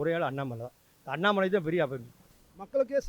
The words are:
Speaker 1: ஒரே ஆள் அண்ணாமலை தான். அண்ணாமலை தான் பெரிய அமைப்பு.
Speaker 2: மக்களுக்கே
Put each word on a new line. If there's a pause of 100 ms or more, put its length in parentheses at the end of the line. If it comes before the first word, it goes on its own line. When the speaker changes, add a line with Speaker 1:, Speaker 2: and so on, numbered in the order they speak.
Speaker 1:
ஒரே
ஆள்
அண்ணாமலை
தான். (400)
அண்ணாமலை
தான்
பெரிய
அமைப்பு. (520)
Speaker 2:
மக்களுக்கே